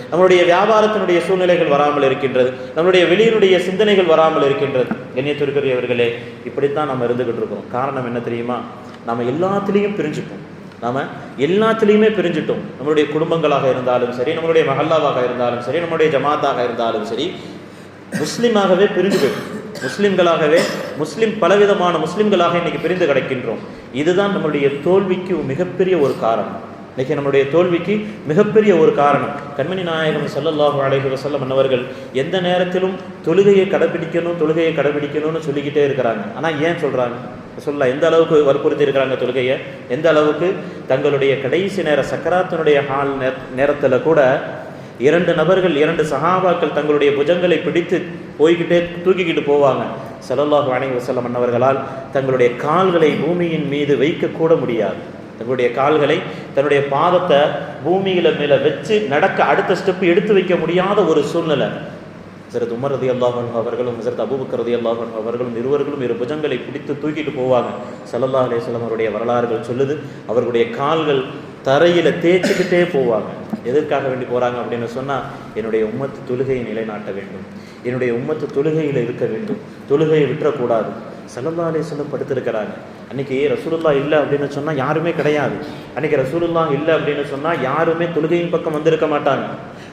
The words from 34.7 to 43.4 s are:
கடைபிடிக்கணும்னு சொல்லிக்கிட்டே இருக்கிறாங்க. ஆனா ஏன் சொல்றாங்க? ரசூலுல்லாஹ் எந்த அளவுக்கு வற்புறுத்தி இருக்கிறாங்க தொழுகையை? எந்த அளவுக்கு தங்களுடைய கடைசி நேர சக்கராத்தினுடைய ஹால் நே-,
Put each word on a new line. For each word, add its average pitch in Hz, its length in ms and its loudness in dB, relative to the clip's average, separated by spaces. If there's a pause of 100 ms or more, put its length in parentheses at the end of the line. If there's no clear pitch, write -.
கடைபிடிக்கணும்னு 147 680 -2
சொல்லிக்கிட்டே 143 480 0
இருக்கிறாங்க. 117 360 0 (140)
ஆனா 143 120 -2
ஏன் 165 340 0
சொல்றாங்க? 123 340 -2 (420)
ரசூலுல்லாஹ் 143 320 0
எந்த 151 160 0
அளவுக்கு 165 380 4
வற்புறுத்தி 143 400 2
இருக்கிறாங்க 135 340 2
தொழுகையை? 127 380 0 (320)
எந்த 151 200 0
அளவுக்கு 151 440 2 (360)
தங்களுடைய 135 520 2
கடைசி 185 420 -2
நேர 147 200 2
சக்கராத்தினுடைய 160 840 2
ஹால் 139 340 -2
நே-, 131 400 -4